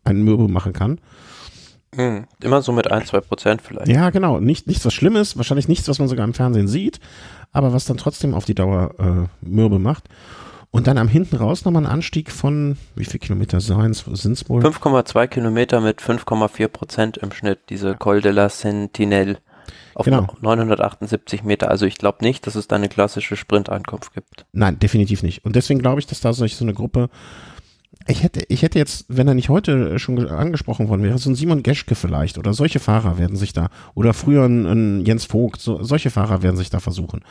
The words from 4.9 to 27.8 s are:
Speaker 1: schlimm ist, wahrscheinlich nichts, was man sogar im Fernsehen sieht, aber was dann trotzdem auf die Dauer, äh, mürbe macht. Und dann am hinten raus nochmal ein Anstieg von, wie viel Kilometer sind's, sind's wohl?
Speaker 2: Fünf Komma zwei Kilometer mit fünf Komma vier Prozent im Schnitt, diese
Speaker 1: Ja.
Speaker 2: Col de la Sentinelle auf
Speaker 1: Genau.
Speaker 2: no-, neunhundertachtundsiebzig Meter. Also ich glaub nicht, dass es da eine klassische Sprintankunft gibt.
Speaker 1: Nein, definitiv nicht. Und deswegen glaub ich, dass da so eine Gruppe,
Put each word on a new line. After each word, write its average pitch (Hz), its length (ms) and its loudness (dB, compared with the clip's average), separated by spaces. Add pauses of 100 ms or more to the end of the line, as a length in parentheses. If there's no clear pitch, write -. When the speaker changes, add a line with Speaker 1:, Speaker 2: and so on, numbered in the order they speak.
Speaker 1:
schlimm 214 220 2
ist, 208 220 0
wahrscheinlich 139 300 0
nichts, - 200 0
was 143 120 0
man 143 80 2
sogar 123 180 -2
im 117 80 -2
Fernsehen 117 340 2
sieht, 160 320 -4 (520)
aber 139 220 2
was 127 120 0
dann 123 120 -2
trotzdem - 360 -2
auf 90 120 -4
die 107 100 -2
Dauer, 95 440 0
äh, 90 460 0
mürbe 101 340 2
macht. 113 300 -2 (640)
Und 117 140 2
dann 135 100 4
am 113 120 4
hinten 160 260 2
raus 117 300 0
nochmal 165 180 2
ein - 80 -2
Anstieg 156 400 -4
von, 143 460 -2 (180)
wie 104 80 -6
viel - 160 -8
Kilometer 95 400 -2
sind's, 107 540 0
sind's 101 340 -4
wohl? 123 140 2
Speaker 2:
Fünf 151 180 2
Komma 131 240 2
zwei 117 240 2
Kilometer 117 540 2
mit 110 180 0
fünf 117 240 -4
Komma 107 240 0
vier 110 220 -2
Prozent - 480 -4
im 101 160 -10
Schnitt, 101 260 -4 (100)
diese 98 200 -6
Speaker 1:
Ja. 95 60 -2
Speaker 2:
Col 104 260 0
de 101 100 2
la 101 160 4
Sentinelle 101 920 -2 (560)
auf - 100 -2
Speaker 1:
Genau. 131 160 4
Speaker 2:
no-, 95 180 -4
neunhundertachtundsiebzig 107 1040 -2
Meter. 104 260 0
Also 101 160 0
ich 95 120 -2
glaub 101 240 -2
nicht, 120 260 0
dass 113 80 -6
es 107 140 -6
da 104 80 2
eine 101 100 0
klassische 104 480 -2
Sprintankunft - 760 -4
gibt. - 400 -16
Speaker 1:
Nein, 95 260 2
definitiv 104 440 2
nicht. 87 200 -4
Und 104 140 0
deswegen 131 240 2
glaub 131 180 0
ich, - 80 -6
dass - 140 -12
da 117 100 0
so 120 140 0 (160)
eine 113 120 -2
Gruppe, 120 360 -2 (1000)